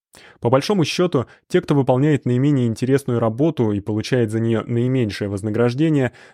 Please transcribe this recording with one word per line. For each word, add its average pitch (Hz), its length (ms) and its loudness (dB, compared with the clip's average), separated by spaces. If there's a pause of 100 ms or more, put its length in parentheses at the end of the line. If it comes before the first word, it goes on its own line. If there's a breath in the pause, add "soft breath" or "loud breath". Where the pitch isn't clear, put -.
(380 loud breath)
По 120 100 -2
большому 139 360 2
счету, 151 420 0 (220 soft breath)
те, 180 120 2
кто 165 140 0
выполняет 135 500 2
наименее 127 440 2
интересную 123 500 0
работу 117 540 0
и 101 80 -2
получает 110 500 -2
за 110 80 -2
нее 113 260 0
наименьшее 120 640 -2
вознаграждение, 120 840 0 (220 loud breath)